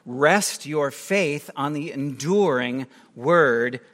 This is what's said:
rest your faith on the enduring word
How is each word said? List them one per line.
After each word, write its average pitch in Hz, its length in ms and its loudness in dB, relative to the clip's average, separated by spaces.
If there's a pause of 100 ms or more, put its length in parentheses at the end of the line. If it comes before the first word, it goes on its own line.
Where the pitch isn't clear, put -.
rest 147 600 2
your 147 260 -2
faith 156 640 -2
on 143 160 -4
the 151 220 -6
enduring 135 920 0 (300)
word 127 640 2 (140)